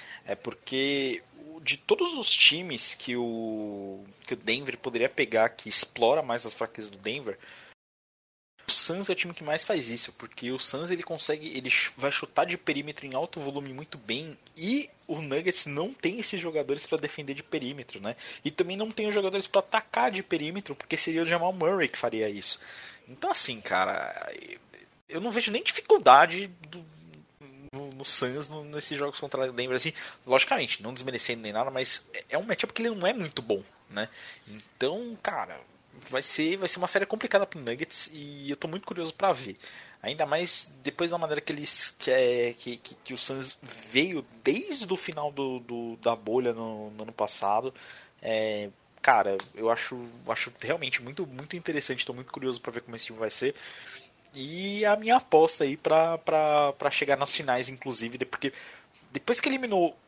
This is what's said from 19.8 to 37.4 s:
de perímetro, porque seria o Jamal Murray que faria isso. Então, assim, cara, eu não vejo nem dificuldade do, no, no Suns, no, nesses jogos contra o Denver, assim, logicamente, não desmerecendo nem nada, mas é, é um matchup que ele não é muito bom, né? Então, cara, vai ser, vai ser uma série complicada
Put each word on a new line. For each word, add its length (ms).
de 120
perímetro, 520
porque 220
seria 260
o 40
Jamal 260
Murray 340
que 120
faria 320
isso. 280
Então, 220
assim, 300
cara, 720
eu 120
não 100
vejo 220
nem 100
dificuldade 840
do, 160
no, 200
no 120
Suns, 440
no, 160
nesses 340
jogos 220
contra 280
o 40
Denver, 240
assim, 160
logicamente, 560
não 100
desmerecendo 480
nem 120
nada, 180
mas 420
é, 180
é 80
um 40
matchup 300
que 100
ele 80
não 160
é 60
muito 280
bom, 220
né? 200
Então, 760
cara, 380
vai 100
ser, 360
vai 100
ser 120
uma 100
série 180
complicada 400